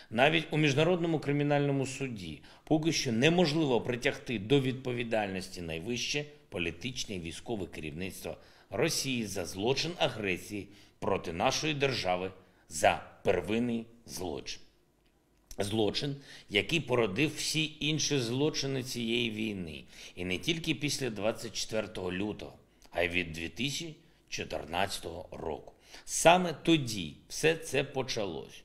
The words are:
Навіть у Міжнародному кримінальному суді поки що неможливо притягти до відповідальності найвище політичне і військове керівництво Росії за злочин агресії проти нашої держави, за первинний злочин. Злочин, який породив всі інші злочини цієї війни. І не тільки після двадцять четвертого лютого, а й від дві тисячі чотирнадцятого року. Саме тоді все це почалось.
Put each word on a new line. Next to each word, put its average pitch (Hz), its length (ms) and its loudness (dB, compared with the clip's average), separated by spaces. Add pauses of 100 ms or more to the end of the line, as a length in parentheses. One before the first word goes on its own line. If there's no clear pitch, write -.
Навіть 151 400 6
у 160 60 0
Міжнародному 160 640 4
кримінальному 143 680 2
суді 104 560 -8 (220)
поки 156 280 2
що 135 200 0
неможливо 147 680 6
притягти 123 580 -2
до 113 220 4
відповідальності 117 1000 -2
найвище 110 640 -4 (240)
політичне 98 680 -6
і 87 40 -6
військове 87 460 -6
керівництво 80 720 -8 (340)
Росії 123 560 0
за 92 180 -4
злочин 113 540 -2
агресії 104 720 -2 (300)
проти 95 340 0
нашої 135 420 0
держави, 95 560 0 (380)
за 92 340 4 (200)
первинний 113 640 2 (200)
злочин. 78 540 -8 (960)
Злочин, 107 580 2 (340)
який 101 300 4
породив 123 560 2
всі 156 440 -2
інші 147 380 0
злочини 135 640 0
цієї 120 480 0
війни. 98 540 -6 (320)
І 90 80 -6
не 90 140 0
тільки 165 360 -2
після 135 360 -2
двадцять 107 420 -4
четвертого 101 600 -4
лютого, 92 400 -4 (380)
а 85 120 0
й 90 60 4
від 85 240 -2
дві 82 160 -6
тисячі 143 460 -6 (340)
чотирнадцятого 85 1040 -4
року. 80 400 -8 (320)
Саме 175 480 6 (100)
тоді 110 520 2 (140)
все 160 280 2
це 143 280 -2
почалось. 104 800 -6